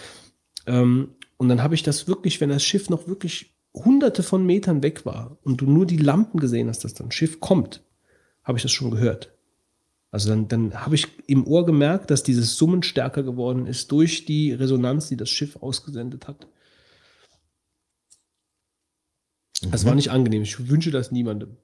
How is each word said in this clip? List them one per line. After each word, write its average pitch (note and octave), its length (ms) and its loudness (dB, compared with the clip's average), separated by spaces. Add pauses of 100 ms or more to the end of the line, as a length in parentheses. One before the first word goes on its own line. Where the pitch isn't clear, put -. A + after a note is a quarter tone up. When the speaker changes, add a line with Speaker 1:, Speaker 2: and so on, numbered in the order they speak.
(640)
Speaker 1:
Ähm, B2 440 2 (280)
und B2+ 120 2
dann A#2+ 140 4
hab D3+ 80 2
ich D#3+ 120 0
das - 240 -4
wirklich, F#3 340 -2
wenn D3 80 2
das C#3+ 140 0
Schiff - 260 -2
noch E3 180 -2
wirklich F3+ 460 -10 (220)
hunderte C4 480 4
von F#3+ 220 2
Metern F3+ 380 2
weg D#3 220 -2
war A#2 380 -10
und C3 180 0
du C#3 60 0
nur D#3 180 6
die E3+ 120 0
Lampen D#3 420 2
gesehen A#2+ 280 0
hast, A2+ 160 -6
dass A#2 120 -10
da - 80 -12
ein A#2 80 -8
Schiff - 280 -2
kommt, - 440 0 (600)
hab B2+ 120 -4
ich A#2 80 -4
das B2+ 80 -4
schon B2 200 -2
gehört. A2+ 400 -2 (800)
Also G#2 180 -2
dann, A2 180 0
dann A2+ 260 -2 (100)
hab D3 100 -2
ich D3+ 140 0 (200)
im C3+ 200 4
Ohr E3+ 180 4
gemerkt, D#3 460 2
dass C#3 120 2
dieses A#2+ 340 0
Summen F3 260 4
stärker C3+ 400 -4
geworden B2 440 -2
ist - 240 -8
durch D#3+ 340 0
die D3+ 260 0
Resonanz, C3 580 0
die C3 80 -4
das G#2+ 120 -6
Schiff - 280 -4
ausgesendet C3 680 -10
hat. C#3+ 200 -18 (3250)
Das G2+ 120 -2
Speaker 2:
Mhm. G#2+ 60 2
Speaker 1:
war B2 60 4
nicht C#3 160 0
angenehm. A#2 320 0
Ich B2 260 -8
wünsche D#3+ 220 0
das C3 200 -6
niemandem. A2 520 -6